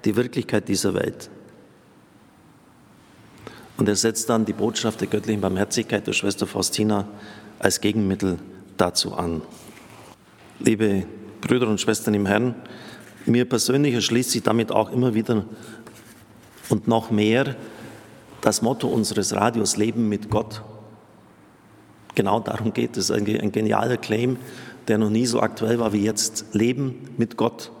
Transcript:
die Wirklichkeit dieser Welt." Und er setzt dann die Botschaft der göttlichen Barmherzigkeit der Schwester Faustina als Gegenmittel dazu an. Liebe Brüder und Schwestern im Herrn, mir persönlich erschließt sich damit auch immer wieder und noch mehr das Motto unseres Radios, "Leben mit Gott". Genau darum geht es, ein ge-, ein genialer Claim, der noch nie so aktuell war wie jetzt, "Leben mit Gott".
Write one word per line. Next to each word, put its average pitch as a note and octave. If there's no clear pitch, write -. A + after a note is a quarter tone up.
die G#2+
Wirklichkeit A#2+
dieser G2
Welt." -
Und G#2
er G#2
setzt A2+
dann A2+
die G2+
Botschaft G#2+
der G2+
göttlichen G#2+
Barmherzigkeit G2
der G#2+
Schwester G2+
Faustina G2+
als -
Gegenmittel F#2+
dazu -
an. E2
Liebe G2+
Brüder B2
und G#2
Schwestern G#2+
im G#2
Herrn, A#2
mir A#2+
persönlich C3
erschließt A#2+
sich -
damit A2+
auch G#2+
immer B2
wieder A2
und G#2
noch A2+
mehr A2+
das -
Motto A#2
unseres G#2+
Radios, G#2+
"Leben A2
mit G#2
Gott". -
Genau G2+
darum A2
geht A#2+
es, F#2+
ein G#2+
ge-, G#2+
ein G#2
genialer G#2+
Claim, B2
der A2
noch G#2+
nie A2+
so A#2
aktuell A2+
war A2
wie G2+
jetzt, -
"Leben B2
mit A#2
Gott". -